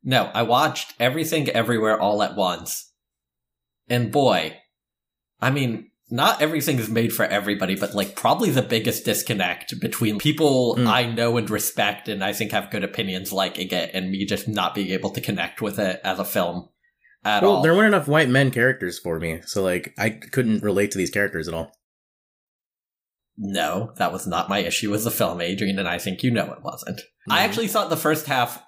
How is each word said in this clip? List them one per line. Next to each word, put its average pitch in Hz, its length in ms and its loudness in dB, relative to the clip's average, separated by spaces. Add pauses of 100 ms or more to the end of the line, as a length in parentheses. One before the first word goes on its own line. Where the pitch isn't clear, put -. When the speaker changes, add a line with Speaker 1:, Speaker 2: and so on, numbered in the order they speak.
Speaker 1:
No, 123 300 2
I 117 100 2
watched 123 560 2
Everything 151 500 0
Everywhere 110 500 2
All 104 240 2
at 95 120 -2
Once. - 580 -2 (960)
And 120 220 0
boy, 95 460 2 (840)
I 123 100 2
mean, 131 400 -2 (200)
not 139 300 2
everything 156 380 0
is 107 100 -4
made 113 240 2
for 113 120 0
everybody, 98 500 0
but, 98 180 -4
like, 98 220 -2
probably 170 340 4
the 131 120 2
biggest 113 440 0
disconnect 98 760 -2
between 104 380 0
people 139 580 4
Speaker 2:
Mm. 123 120 4
Speaker 1:
I 120 180 4
know 117 320 0
and 110 120 -2
respect - 600 -2
and 107 140 -4
I 101 100 -2
think 104 180 -4
have 101 200 -2
good 101 120 -4
opinions 95 480 -4
liking 92 380 -2
it 87 240 -2
and 92 180 -4
me 98 140 -2
just 98 220 -4
not 104 280 0
being 98 160 -2
able 95 200 -2
to - 100 -8
connect 85 400 -4
with 101 180 -4
it 92 240 -2
as 95 160 -2
a 98 60 -2
film 87 440 -2 (540)
at 107 200 2
Speaker 2:
Well, 196 140 6
Speaker 1:
all. - 40 2
Speaker 2:
there 160 140 6
weren't 208 180 6
enough 156 140 2
white 147 220 4
men 135 200 4
characters 120 480 0
for 82 220 -4
me, 82 260 -6
so, - 160 -2
like, 90 360 -2
I 107 120 0
couldn't 110 540 0
relate 101 280 2
to 98 60 -4
these 92 140 0
characters 95 360 -2
at 85 60 -6
all. - 180 -6 (1700)
Speaker 1:
No, 98 600 -4
that 87 140 0
was 92 160 -8
not 87 220 -2
my 101 100 0
issue 101 320 -2
with 104 140 -2
the 117 60 0
film, 87 280 -2
Adrian, 95 400 -2
and 92 80 -2
I 87 100 -2
think 92 260 -6
you 127 80 2
know 110 200 0
it - 100 -14
wasn't. - 400 -10 (280)
I 147 80 4
Speaker 2:
Mm-hmm. 190 80 4
Speaker 1:
actually 226 220 -2
thought 202 220 -2
the 165 80 2
first 156 280 0
half 127 420 -2